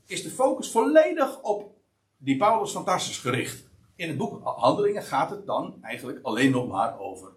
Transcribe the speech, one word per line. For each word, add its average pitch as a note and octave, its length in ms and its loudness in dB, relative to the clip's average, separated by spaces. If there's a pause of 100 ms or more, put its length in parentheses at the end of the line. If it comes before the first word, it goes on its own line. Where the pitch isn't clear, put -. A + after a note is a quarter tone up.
is F3 180 -8
de D#3 60 -10
focus - 420 0
volledig D4 720 4
op G#3 320 -4 (440)
die C3+ 200 0
Paulus G#3 340 4
van F3 140 -6
Tarsus - 320 -2
gericht. - 500 -4 (280)
In E3+ 120 -8
het C#3+ 100 -6
boek - 260 -6
Handelingen G3+ 600 2
gaat C#3+ 260 -2
het - 160 -10
dan C3 360 -4
eigenlijk A#2+ 400 -10
alleen C3 300 2
nog B2 160 0
maar G2+ 320 -2
over F#2 380 -12